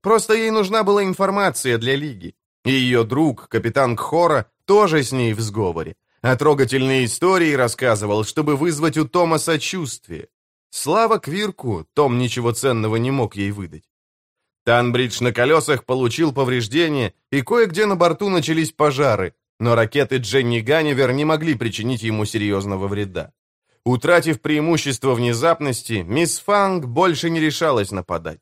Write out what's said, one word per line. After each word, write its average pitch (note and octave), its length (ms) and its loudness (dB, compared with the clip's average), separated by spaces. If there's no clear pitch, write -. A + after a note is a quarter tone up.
Просто G#3+ 320 2
ей A3+ 180 2
нужна G#3+ 320 0
была G3+ 200 2
информация F#3+ 720 0
для B2+ 200 0
Лиги. A2+ 380 -10
И B2+ 80 0
её B2 320 2
друг, B2+ 460 -2
капитан A#2 480 0
Кхора, D#3 480 2
тоже F#3+ 380 4
с A#2 80 -6
ней A#2+ 220 0
в G#2+ 80 -4
сговоре. F#2 540 -4
А B2+ 140 2
трогательные C3+ 720 2
истории E3+ 480 2
рассказывал, G#2+ 720 0
чтобы D3 320 0
вызвать D3+ 400 0
у D#3 100 0
Тома E3 320 2
сочувствие. D#3 880 -6
Слава A3 500 0
Квирку, C#3 720 -6
Том B2 240 2
ничего A#2+ 340 0
ценного A2+ 460 0
не B2 140 -2
мог A#2+ 260 -2
ей G2+ 140 -2
выдать. E2+ 320 -12
Танбридж A#2+ 580 2
на B2 80 2
колёсах C#3 540 2
получил C3 480 0
повреждения, B2+ 800 -2
и C#3 100 0
кое-где G#3+ 440 0
на G3 100 0
борту F3 340 0
начались D#3+ 420 0
пожары, C3 640 0
но A#2 160 2
ракеты B2+ 420 0
Дженни A#2+ 420 0
Ганнивер C3+ 540 0
не D3 120 -2
могли D#3 300 0
причинить A2 480 -4
ему G#2+ 220 -2
серьёзного G2+ 600 -2
вреда. G2 440 -6
Утратив D#3 560 2
преимущество D3 720 0
внезапности, A#2+ 920 -2
мисс C#3+ 340 -2
Фанг G3 460 0
больше E3 440 0
не E3 100 -2
решалась C#3+ 520 0
нападать. E2 500 -8